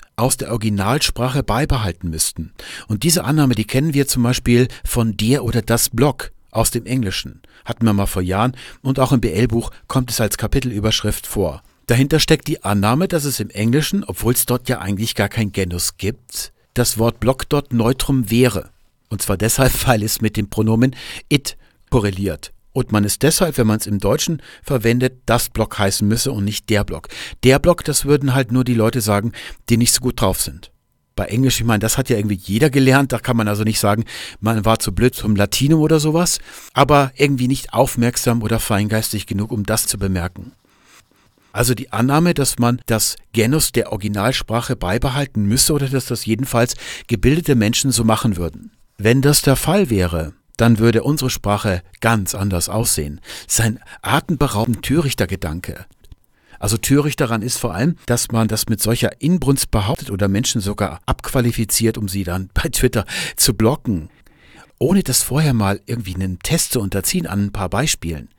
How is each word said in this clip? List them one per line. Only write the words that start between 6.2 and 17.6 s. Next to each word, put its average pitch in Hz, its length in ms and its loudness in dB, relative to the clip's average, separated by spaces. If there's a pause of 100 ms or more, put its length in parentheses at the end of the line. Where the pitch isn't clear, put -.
aus 113 200 0
dem 117 140 -4
Englischen. 113 560 -4 (220)
Hatten - 220 -2
wir 110 80 4
mal 98 120 2
vor 95 160 -2
Jahren 101 340 0 (260)
und 135 180 0
auch 131 140 4
im 120 80 4
B-L-Buch 113 500 0 (160)
kommt 127 240 -2
es - 80 -4
als 110 180 -2
Kapitelüberschrift 107 880 -2
vor. 80 380 -4 (240)
Dahinter 139 320 4
steckt - 280 2
die 160 160 -6
Annahme, 107 440 2
dass 170 160 -2
es 139 160 -4
im 104 100 -6
Englischen, 135 540 0
obwohl's - 420 -2
dort 123 220 -2
ja 127 120 -2
eigentlich 101 360 -4
gar 101 140 0
kein 107 240 -2
Genus 87 440 -4
gibt, - 540 -8 (220)
das 120 240 0
Wort 113 240 0
Block 127 260 0
dort 147 240 -2